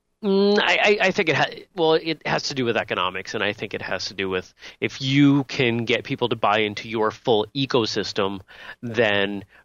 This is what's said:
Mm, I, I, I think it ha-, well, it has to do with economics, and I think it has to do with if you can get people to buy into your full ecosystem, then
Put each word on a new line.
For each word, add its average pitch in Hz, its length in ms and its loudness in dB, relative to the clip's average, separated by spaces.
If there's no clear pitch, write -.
Mm, 202 380 4
I, 190 400 2
I, 190 80 2
I 190 40 4
think 180 180 0
it 143 60 2
ha-, - 280 -2
well, 160 160 4
it 160 340 -2
has 156 220 -2
to 151 40 -6
do 127 120 -2
with 117 100 0
economics, 92 600 -2
and 110 60 -4
I 101 120 0
think 104 200 -10
it - 80 -8
has 101 260 -6
to - 60 -12
do 98 140 -2
with 92 260 -4
if - 200 -4
you 139 440 4
can 117 400 0
get 113 180 0
people 123 240 -4
to 113 80 -4
buy 110 240 2
into 104 300 -4
your 110 200 0
full 107 360 0
ecosystem, 107 840 -2
then 101 640 0